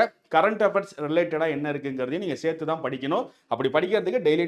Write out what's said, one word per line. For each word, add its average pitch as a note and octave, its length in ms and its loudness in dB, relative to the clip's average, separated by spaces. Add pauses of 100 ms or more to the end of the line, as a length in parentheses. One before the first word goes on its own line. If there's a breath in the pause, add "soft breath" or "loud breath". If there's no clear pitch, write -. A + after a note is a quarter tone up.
(340)
கரண்ட் G#3 320 4
அஃபேர்ஸ் G3 260 0 (140)
ரிலேட்டடா D#3 480 0
என்ன C#3+ 180 -4
இருக்குங்கிறதையும் C#3 520 -4
நீங்க D#3+ 180 -4
சேர்த்து D#3+ 280 -2
தான் E3 140 -2
படிக்கணும். C#3+ 400 -2 (280 loud breath)
அப்படி C3 240 0
படிக்கிறதுக்கு F#3 500 0
டெய்லி D#3+ 220 4